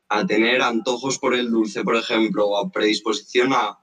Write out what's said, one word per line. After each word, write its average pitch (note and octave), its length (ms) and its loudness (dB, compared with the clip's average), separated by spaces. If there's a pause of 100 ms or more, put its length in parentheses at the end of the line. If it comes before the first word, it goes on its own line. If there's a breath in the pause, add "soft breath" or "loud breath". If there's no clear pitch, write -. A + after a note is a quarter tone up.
a G#2 160 0
tener A2+ 380 2
antojos B2 560 -2
por B2 160 0
el A#2+ 160 -2
dulce, A2 320 0
por A2+ 120 0
ejemplo, A2 520 0
o G2+ 100 0
a F#2+ 140 -4
predisposición G#2+ 840 0
a - 300 -2